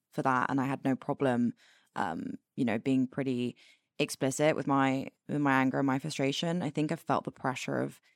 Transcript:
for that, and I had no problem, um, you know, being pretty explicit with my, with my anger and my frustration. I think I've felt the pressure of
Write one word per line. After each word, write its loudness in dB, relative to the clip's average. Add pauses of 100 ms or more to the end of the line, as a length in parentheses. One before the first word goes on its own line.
(120)
for -4
that, 2
and 0
I 0
had -4
no 2
problem, 2 (420)
um, -4 (240)
you 0
know, 0
being 2
pretty -4 (420)
explicit 0
with -4
my, 2 (220)
with -2
my 4
anger 2
and 2
my 2
frustration. -2
I -4
think -2
I've -2
felt -2
the -6
pressure -4
of -4 (140)